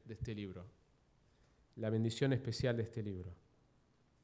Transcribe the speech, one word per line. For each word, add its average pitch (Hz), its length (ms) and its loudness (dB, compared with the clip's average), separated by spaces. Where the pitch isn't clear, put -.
de 110 80 -10
este 107 220 -4
libro. 92 300 -6
La 113 140 0
bendición 113 440 4
especial 123 440 2
de 113 60 2
este 110 200 -4
libro. 90 300 -6